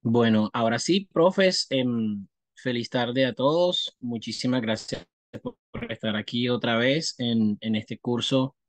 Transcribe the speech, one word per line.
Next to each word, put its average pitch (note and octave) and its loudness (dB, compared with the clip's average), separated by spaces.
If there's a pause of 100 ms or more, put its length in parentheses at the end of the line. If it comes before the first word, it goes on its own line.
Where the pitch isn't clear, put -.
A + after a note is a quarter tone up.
Bueno, A2+ 4
ahora A#2 0
sí, G3 0
profes, F#3 2
em, A#2 -2 (280)
feliz A#2+ -4
tarde B2 0
a B2 -2
todos. E3 0
Muchísimas A#2+ -2
gracias - -4 (360)
por - -12 (320)
estar A2 -4
aquí A#2+ -2
otra A#2 0
vez C3+ 0
en, A2+ 2
en A2 -2
este A2 -6
curso C3 -2 (120)